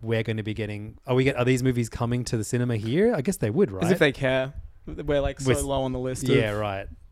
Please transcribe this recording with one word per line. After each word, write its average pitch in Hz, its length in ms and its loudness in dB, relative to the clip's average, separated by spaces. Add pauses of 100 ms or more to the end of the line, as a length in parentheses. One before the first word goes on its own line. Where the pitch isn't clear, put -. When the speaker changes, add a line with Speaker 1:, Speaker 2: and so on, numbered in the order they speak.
Speaker 1:
we're 110 200 0
gonna 110 200 -2
be 107 120 -4
getting, 104 520 -8
are 127 80 0
we 131 100 4
get, 135 120 2
are 123 80 2
these 127 180 4
movies 123 260 2
coming 120 360 -2
to - 120 -4
the 107 80 0
cinema 123 320 0
here? 156 380 0
I 147 80 -2
guess 190 160 -2
they 110 120 0
would, 117 220 2
right? 92 120 -4
Speaker 2:
As - 60 2
if 262 80 4
they 147 140 4
care. 131 420 0 (320)
We're, 151 340 -2
like, 139 200 -2
so 139 80 0
Speaker 1:
We're 147 100 4
s-, 139 40 0
Speaker 2:
low 135 200 0
on 131 100 -2
the 127 60 -4
list 127 260 -6
Speaker 1:
yeah, 113 280 4
Speaker 2:
of 104 60 -2
Speaker 1:
right. 98 280 -4 (260)